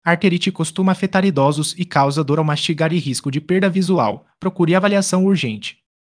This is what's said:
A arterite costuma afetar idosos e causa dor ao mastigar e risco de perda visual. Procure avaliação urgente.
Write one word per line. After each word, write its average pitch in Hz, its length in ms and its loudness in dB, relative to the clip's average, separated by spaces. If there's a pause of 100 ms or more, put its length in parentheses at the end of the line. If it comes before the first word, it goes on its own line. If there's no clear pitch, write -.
A 170 60 2
arterite 175 400 2
costuma 185 400 -2
afetar 190 340 0
idosos 147 500 0
e 175 100 -6
causa 143 380 0
dor 143 140 0
ao 160 80 0
mastigar 156 480 -2
e 175 60 0
risco 131 320 -6
de 147 100 -2
perda 185 260 0
visual. 170 600 0 (120)
Procure 180 360 0
avaliação 190 500 2
urgente. 139 540 -2 (260)